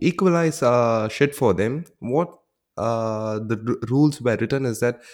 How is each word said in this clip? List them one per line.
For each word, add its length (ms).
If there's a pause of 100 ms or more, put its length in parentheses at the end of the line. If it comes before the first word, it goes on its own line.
equalize, 640
uh, 440
shit 280
for 180
them, 320 (140)
what, 300 (480)
uh, 600
the 280
r-, 220
rules 320
were 160
written 280
is 140
that 220 (120)